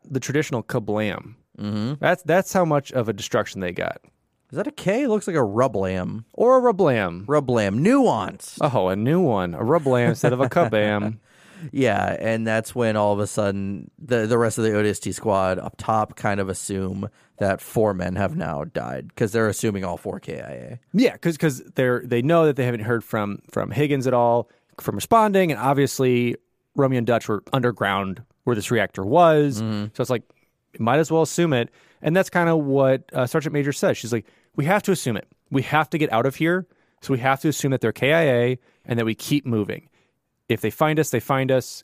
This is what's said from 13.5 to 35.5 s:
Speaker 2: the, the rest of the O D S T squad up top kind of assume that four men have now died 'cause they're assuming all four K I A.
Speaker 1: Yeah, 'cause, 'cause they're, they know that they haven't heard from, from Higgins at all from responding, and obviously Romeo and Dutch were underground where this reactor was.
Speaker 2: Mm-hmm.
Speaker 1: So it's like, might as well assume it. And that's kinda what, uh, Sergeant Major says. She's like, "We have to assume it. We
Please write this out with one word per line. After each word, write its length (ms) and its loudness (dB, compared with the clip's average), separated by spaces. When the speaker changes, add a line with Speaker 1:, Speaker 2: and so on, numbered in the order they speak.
Speaker 2:
the, 300 0
the 100 2
rest 220 0
of 40 0
the 140 2
O 60 2
D 80 2
S 80 -4
T 120 -8
squad 460 0
up 220 -10
top 360 -2
kind 240 -2
of 100 -4
assume 600 -6
that 240 0
four 340 0
men 200 -4
have 220 -2
now 260 -6
died 520 -10
'cause 160 0
they're 180 2
assuming 340 -4
all 140 -6
four 220 -10
K 200 -12
I 120 -14
A. 280 -14
Speaker 1:
Yeah, 240 2
'cause, 180 -2
'cause 280 -2
they're, 320 0
they 160 0
know 240 4
that 120 2
they 80 0
haven't 160 -2
heard 220 -2
from, 360 -4
from 220 -4
Higgins 340 0
at 80 0
all 380 2
from 140 -4
responding, 580 2
and 80 -4
obviously 760 2
Romeo 240 2
and 80 -2
Dutch 200 2
were 240 -4
underground 680 0
where 120 0
this 140 -6
reactor 340 0
was. 560 4
Speaker 2:
Mm-hmm. 260 -2
Speaker 1:
So 60 -4
it's 100 -2
like, 180 -4
might 220 2
as 120 0
well 120 4
assume 300 0
it. 160 0
And 120 2
that's 140 2
kinda 260 2
what, 580 2
uh, 120 0
Sergeant 280 -2
Major 200 0
says. 240 0
She's 160 -6
like, 140 -2
"We 100 -2
have 180 2
to 80 0
assume 260 -2
it. 100 -8
We 140 0